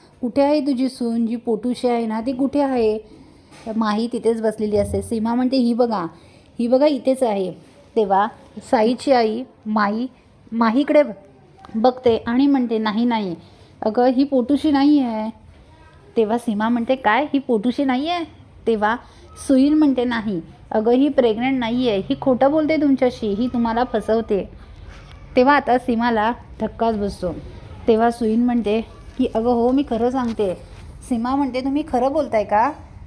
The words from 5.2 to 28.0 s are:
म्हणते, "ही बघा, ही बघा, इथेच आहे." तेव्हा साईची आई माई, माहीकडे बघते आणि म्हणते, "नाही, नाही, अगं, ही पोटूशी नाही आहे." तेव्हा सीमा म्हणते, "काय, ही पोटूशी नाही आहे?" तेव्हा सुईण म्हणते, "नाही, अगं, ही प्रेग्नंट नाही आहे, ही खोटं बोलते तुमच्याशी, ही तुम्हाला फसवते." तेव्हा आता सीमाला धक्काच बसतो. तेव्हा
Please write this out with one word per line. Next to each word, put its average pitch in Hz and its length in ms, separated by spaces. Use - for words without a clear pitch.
म्हणते, 254 240
"ही 240 160
बघा, 226 320
ही 233 80
बघा, 262 180
इथेच 262 380
आहे." 202 280
तेव्हा 202 320
साईची 233 400
आई 233 320
माई, 214 420
माहीकडे 262 520
बघते 233 520
आणि 254 200
म्हणते, 247 300
"नाही, 220 280
नाही, 214 300
अगं, 220 240
ही 262 180
पोटूशी 277 480
नाही 285 280
आहे." 220 300
तेव्हा 226 200
सीमा 220 320
म्हणते, 240 260
"काय, 254 280
ही 277 60
पोटूशी 247 440
नाही 269 260
आहे?" 349 160
तेव्हा 214 280
सुईण 277 260
म्हणते, 277 300
"नाही, 220 380
अगं, 220 200
ही 262 180
प्रेग्नंट 254 500
नाही 247 300
आहे, 202 100
ही 196 220
खोटं 269 300
बोलते 311 260
तुमच्याशी, 262 500
ही 208 200
तुम्हाला 233 360
फसवते." 220 680
तेव्हा 254 200
आता 269 220
सीमाला 233 560
धक्काच 226 360
बसतो. 190 380
तेव्हा 226 240